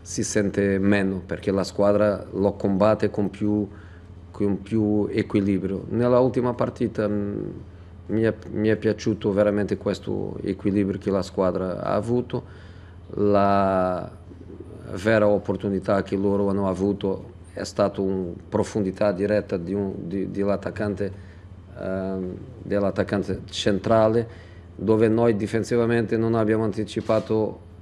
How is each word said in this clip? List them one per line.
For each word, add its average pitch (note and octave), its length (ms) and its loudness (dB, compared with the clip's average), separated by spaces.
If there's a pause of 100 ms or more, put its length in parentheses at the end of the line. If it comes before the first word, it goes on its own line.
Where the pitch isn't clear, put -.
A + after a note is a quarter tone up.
si - 220 -6
sente G2+ 540 0
meno, F#2+ 480 2
perché - 260 -4
la F#2+ 120 0
squadra G2+ 680 2
lo G2 220 0
combatte G#2 560 2
con G2+ 200 -2
più, G#2 360 0 (640)
con G2+ 320 -2
più G#2+ 480 2
equilibrio. G2 800 0
Nella B2 320 4
ultima B2 340 2
partita, A#2 540 -2
mm, G2+ 420 -4 (580)
mi A2 160 2
è, A2 100 4 (180)
mi G#2+ 160 4
è G#2+ 80 6
piaciuto G#2+ 560 0
veramente G2+ 460 2
questo G2 640 -4
equilibrio G2 560 0
che G2 120 -2
la F#2+ 100 2
squadra F#2 600 -2
ha G2 120 -2
avuto. A#2+ 500 -2 (680)
La G2 1000 2 (840)
vera G#2 320 4
opportunità G2 760 0
che G2 140 -4
loro G2+ 320 2
hanno G2 180 0
avuto F#2+ 640 -2 (220)
è F#2+ 100 -8
stata G2+ 380 0
una F#2+ 320 -2 (160)
profondità G#2 640 0
diretta G2+ 420 0
di E2+ 180 -6
un, G2 200 -2 (160)
di, F#2+ 200 -4
di F#2+ 120 -4
l'attaccante, G2 680 -2 (680)
ehm, F#2+ 580 -4 (240)
dell'attaccante G2+ 840 -2
centrale, A2 1040 2 (240)
dove A2 320 4
noi A#2 280 4
difensivamente A2+ 840 0
non A2+ 180 2
abbiamo A2 280 2
anticipato G#2+ 1080 -2 (100)